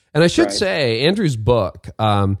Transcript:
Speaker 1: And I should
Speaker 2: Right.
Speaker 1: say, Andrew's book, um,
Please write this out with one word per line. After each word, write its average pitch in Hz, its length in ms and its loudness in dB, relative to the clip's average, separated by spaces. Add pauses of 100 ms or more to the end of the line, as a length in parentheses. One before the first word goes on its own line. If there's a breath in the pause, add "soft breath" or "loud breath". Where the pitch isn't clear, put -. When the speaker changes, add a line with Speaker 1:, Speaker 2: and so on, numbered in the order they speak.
(140)
Speaker 1:
And 151 100 2
I 175 40 4
should 320 180 0
Speaker 2:
Right. - 80 -4
Speaker 1:
say, 147 540 -2
Andrew's 185 300 0
book, 107 500 -2 (100)
um, 101 420 0